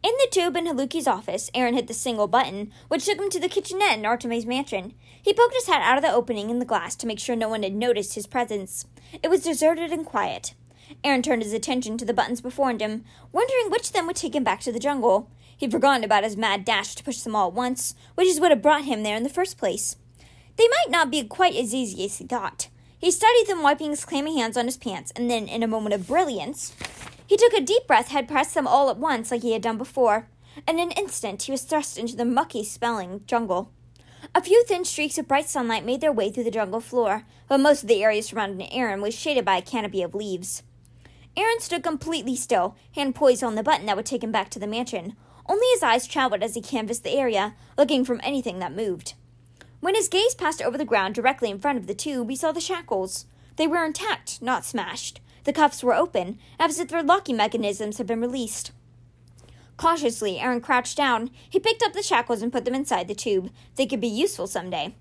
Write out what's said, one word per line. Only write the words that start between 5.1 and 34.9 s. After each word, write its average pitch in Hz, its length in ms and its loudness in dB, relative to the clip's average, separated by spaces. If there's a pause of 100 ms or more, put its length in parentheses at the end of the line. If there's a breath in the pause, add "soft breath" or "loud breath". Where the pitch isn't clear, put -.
He 403 100 2
poked 480 220 6
his 508 140 0
head 311 120 4
out 240 160 4
of 277 60 2
the 285 100 4
opening 226 380 0
in 240 80 -2
the 247 60 -2
glass 202 320 -2
to - 100 -8
make 220 140 -6
sure 240 160 -4
no 226 120 -2
one 220 140 -4
had 196 140 -4
noticed 214 400 0
his 208 100 -8
presence. 220 580 -4 (380 loud breath)
It 330 80 0
was 339 140 4
deserted 320 480 2
and 320 120 -4
quiet. - 500 -4 (500 loud breath)
Aaron 277 180 2
turned 240 220 0
his 208 80 -4
attention 226 460 -4
to 247 60 -6
the 220 80 -2
buttons 233 280 0
before 254 320 0
him, 214 320 -4 (260 loud breath)
wondering 480 400 2
which 427 180 0
of - 40 -8
them 339 160 0
would 349 80 -4
take 269 180 -6
him 285 80 0
back 220 200 0
to 247 100 -4
the 233 80 -4
jungle. 240 500 2 (260 soft breath)
He'd 262 140 -2
forgotten 254 320 4
about 202 220 2
his 208 120 -2
mad 202 280 0
dash 202 320 0
to - 80 -16
push 269 160 -6
them 220 160 -4
all 196 120 4
at 175 60 -6
once, 247 400 -2 (220 soft breath)
which 370 100 4
is 320 140 4
what 349 100 6
had 262 100 8
brought 294 260 4
him 220 180 -2
there 208 120 0
in 226 60 -2
the 262 60 0
first 370 280 -2
place. - 380 -2 (640 soft breath)
They 453 100 6
might 554 240 4
not 320 220 2
be 294 100 0
quite 349 320 2
as 233 180 -2
easy 240 320 -4
as 202 140 -6
he - 80 -12
thought. - 400 -6 (320 soft breath)
He 349 140 2
studied 453 340 6
them, 359 160 -2
wiping 294 280 2
his 294 140 -4
clammy 302 340 -2
hands 226 180 -2
on 233 100 0
his 254 100 -4
pants, 185 380 -10
and 240 160 -2
then, 226 180 -2
in 226 140 -4
a 226 60 0
moment 214 240 -2
of 190 140 -2
brilliance, 247 680 -2 (540 loud breath)
he 403 100 6
took 466 160 8
a 440 80 4
deep 403 280 2
breath, 247 200 4
had 277 200 -2
pressed 294 260 0
them - 140 0
all 277 220 6
at 220 60 -2
once 247 360 -2
like 240 100 -4
he 233 120 0
had 214 80 -4
done 226 140 -2
before. 226 520 2 (400 loud breath)
In 330 100 2
an 349 140 -2
instant, 226 500 -6
he - 80 -8
was 269 120 -2
thrust - 360 -2
into 233 160 -6
the 226 100 -2
mucky, 240 380 0
smelling 208 640 -6
jungle. 202 460 -2 (640 loud breath)
A 359 40 6
few 427 280 6
thin 359 160 0
streaks 302 340 -2